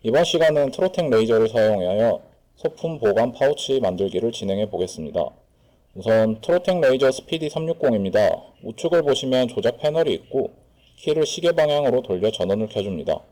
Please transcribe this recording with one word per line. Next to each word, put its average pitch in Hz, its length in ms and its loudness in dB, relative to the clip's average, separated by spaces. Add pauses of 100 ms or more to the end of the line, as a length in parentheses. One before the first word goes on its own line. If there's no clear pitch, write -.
이번 131 200 2
시간은 156 480 2
트로텍 185 380 -2
레이저를 113 400 4
사용하여 107 720 2 (340)
소품 160 440 -6
보관 113 340 2
파우치 135 480 0
만들기를 90 500 -2
진행해 101 380 -4
보겠습니다. 82 600 -6 (640)
우선 110 440 2
트로텍 180 400 0
레이저 131 320 4
스피디 160 380 -6
삼육공입니다. 113 800 0 (340)
우측을 165 380 0
보시면 127 480 0
조작 113 300 -2
패널이 151 340 0
있고 - 400 -4 (420)
키를 151 300 -2
시계 170 260 -2
방향으로 147 500 2
돌려 101 300 -2
전원을 104 380 -2
켜줍니다. 87 500 -4 (120)